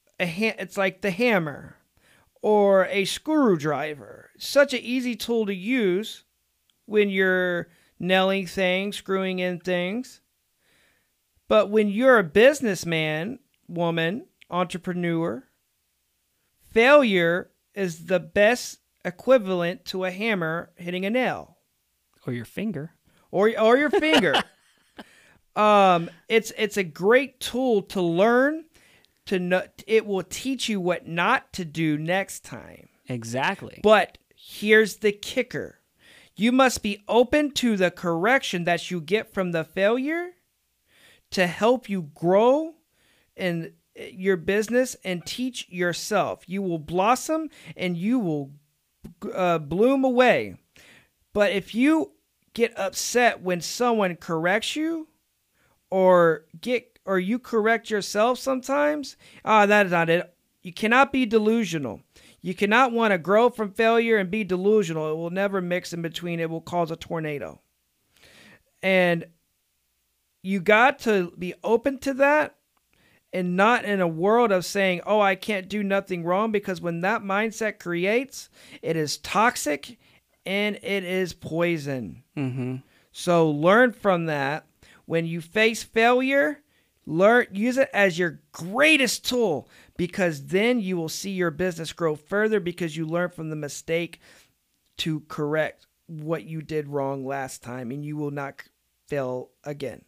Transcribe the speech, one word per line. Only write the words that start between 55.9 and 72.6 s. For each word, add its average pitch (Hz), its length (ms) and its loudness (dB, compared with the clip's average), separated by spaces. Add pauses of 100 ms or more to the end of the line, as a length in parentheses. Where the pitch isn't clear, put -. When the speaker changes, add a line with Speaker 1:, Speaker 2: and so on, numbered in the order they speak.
Speaker 1:
get, - 460 -6
or 190 120 0
you 196 220 -2
correct 226 500 0
yourself 220 480 0
sometimes, 277 800 -4 (300)
ah, 214 200 6
that 208 200 6
is 175 80 -2
not 165 160 2
it. 170 260 0 (260)
You 175 120 -16
cannot 254 400 4
be 262 120 0
delusional. 208 760 0 (400)
You 180 120 -6
cannot 226 380 2
wanna 226 260 2
grow 208 320 2
from 214 220 -6
failure 226 460 2
and 185 120 -2
be 220 140 -2
delusional. 180 640 0
It 156 60 -4
will 170 140 -6
never 190 320 -2
mix 180 320 -6
in 170 80 -8
between. 165 400 -8
It 165 80 -4
will 160 100 -8
cause 165 320 -4
a 165 60 -10
tornado. 151 640 -10 (1200)
And 180 440 2 (1160)
you 190 160 -2
got 220 400 6
to 196 400 0
be 175 140 -8 (100)
open 233 360 0
to 277 160 -4
that 285 420 2 (720)